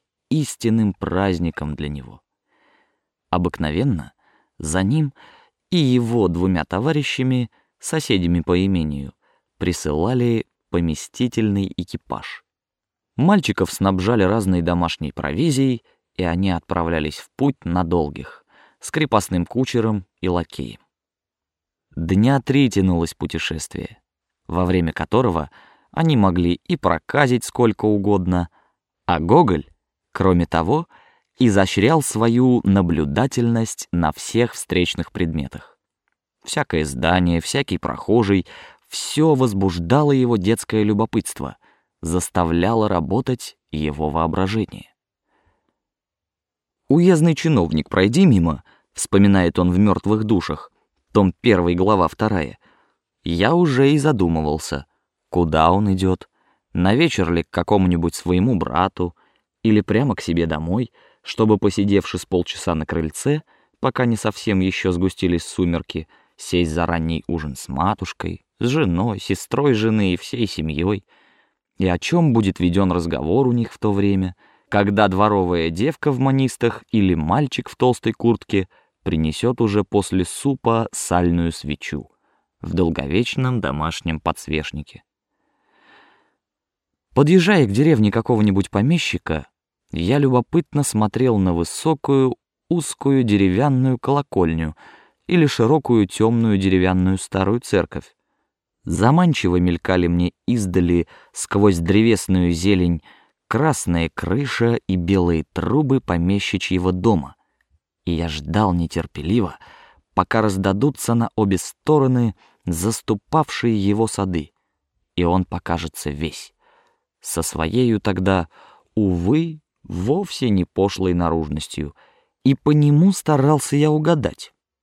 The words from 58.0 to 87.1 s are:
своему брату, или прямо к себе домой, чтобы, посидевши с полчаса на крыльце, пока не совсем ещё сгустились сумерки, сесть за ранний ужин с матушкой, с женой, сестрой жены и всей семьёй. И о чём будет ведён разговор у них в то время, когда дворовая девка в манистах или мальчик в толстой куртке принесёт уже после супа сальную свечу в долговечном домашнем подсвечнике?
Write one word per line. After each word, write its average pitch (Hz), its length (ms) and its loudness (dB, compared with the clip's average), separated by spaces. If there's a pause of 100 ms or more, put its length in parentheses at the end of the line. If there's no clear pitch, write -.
своему 101 420 0
брату, 87 600 -2 (460)
или 107 180 4
прямо 107 340 0
к - 60 -14
себе 85 260 -2
домой, 82 460 -4 (300)
чтобы, 107 340 2
посидевши 101 640 0
с - 80 -14
полчаса - 480 -4
на 78 100 -4
крыльце, 82 580 -4 (380)
пока 127 240 -2
не 117 120 2
совсем 104 440 -2
ещё 92 320 0
сгустились 87 540 -2
сумерки, 85 600 -4 (300)
сесть 87 360 -2
за 85 120 -2
ранний 82 420 -2
ужин 76 300 -6
с - 120 -18
матушкой, 87 760 -6 (160)
с 110 60 -2
женой, 107 540 0
сестрой 135 520 -2
жены 107 400 2
и 87 60 -2
всей 120 280 -6
семьёй. 82 580 -4 (720)
И 92 80 0
о 87 120 2
чём 160 360 2
будет 98 260 2
ведён 90 320 2
разговор 85 560 0
у 120 40 0
них 117 200 -2
в - 60 -20
то 107 140 0
время, 98 440 0 (320)
когда 101 400 2
дворовая 92 640 2
девка 135 420 -2
в 127 60 -4
манистах 135 720 0
или 98 240 2
мальчик 90 540 -2
в - 80 -20
толстой 123 360 0
куртке 107 560 0 (340)
принесёт 80 580 -2
уже 104 240 0
после 95 400 0
супа 113 680 -2
сальную 87 600 0
свечу - 580 -10 (500)
в 82 140 -10
долговечном 92 840 -2
домашнем 78 600 -6
подсвечнике? 78 840 -6 (2000)